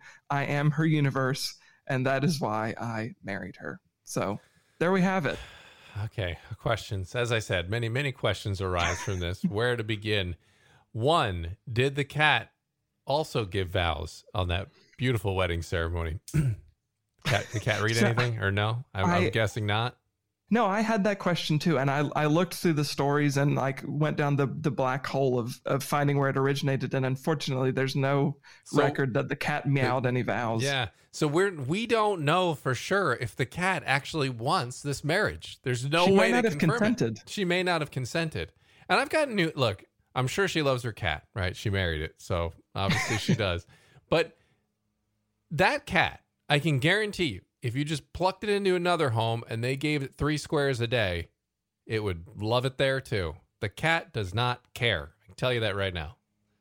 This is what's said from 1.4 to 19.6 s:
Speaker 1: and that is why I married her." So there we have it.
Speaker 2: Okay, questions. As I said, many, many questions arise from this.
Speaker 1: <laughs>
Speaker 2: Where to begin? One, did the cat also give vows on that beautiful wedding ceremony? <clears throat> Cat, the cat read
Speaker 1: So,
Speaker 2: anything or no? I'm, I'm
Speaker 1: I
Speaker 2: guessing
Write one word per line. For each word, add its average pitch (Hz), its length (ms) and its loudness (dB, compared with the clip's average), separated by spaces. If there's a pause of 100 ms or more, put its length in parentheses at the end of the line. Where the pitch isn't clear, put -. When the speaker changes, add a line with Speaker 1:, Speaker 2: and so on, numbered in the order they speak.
Speaker 1:
and 131 180 0
that 135 160 2
is 151 180 2
why 110 400 -2
I 113 440 -6
married 95 320 -8
her." - 240 -10 (240)
So 101 340 -2 (400)
there 175 140 4
we 185 100 6
have 185 240 2
it. 80 120 -2 (640)
Speaker 2:
Okay, 90 340 -4 (220)
questions. 107 560 -4
As 120 160 0
I 110 80 2
said, 90 280 -2
many, 113 200 -2
many 131 240 -2
questions 101 480 -2
arise 87 400 0
from 95 180 -4
this. 87 240 -6
Speaker 1:
<laughs> 185 60 2
Speaker 2:
Where 120 260 0
to 117 80 -4
begin? 104 540 -2 (560)
One, 110 640 0 (140)
did 131 260 2
the 143 80 0
cat 139 480 2 (520)
also 139 400 0
give 92 260 -2
vows 85 640 -2
on 92 160 0
that 90 200 -2 (280)
beautiful 110 380 0
wedding 85 260 0
ceremony? 82 600 -4 (120)
<clears throat> - 920 -4
Cat, 101 280 0
the 110 80 -2
cat 104 220 0
read 110 140 2
Speaker 1:
So, 120 100 4
Speaker 2:
anything 117 320 0
or 98 140 0
no? 110 320 -2 (100)
I'm, 95 120 0
I'm 175 180 4
Speaker 1:
I - 60 2
Speaker 2:
guessing 110 360 0